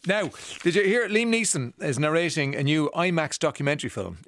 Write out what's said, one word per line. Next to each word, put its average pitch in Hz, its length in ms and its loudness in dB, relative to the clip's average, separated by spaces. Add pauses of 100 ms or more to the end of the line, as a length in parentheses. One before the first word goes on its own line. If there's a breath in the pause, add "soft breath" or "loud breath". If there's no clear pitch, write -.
now, 196 240 2 (320 loud breath)
did 170 120 2
you 202 100 4
hear 220 220 2
Liam 220 220 2
Neeson 202 520 0
is 139 180 -2
narrating 151 580 0
a 139 60 -2
new 147 320 2
imax 170 440 0
documentary 143 520 -2
film? 92 380 -8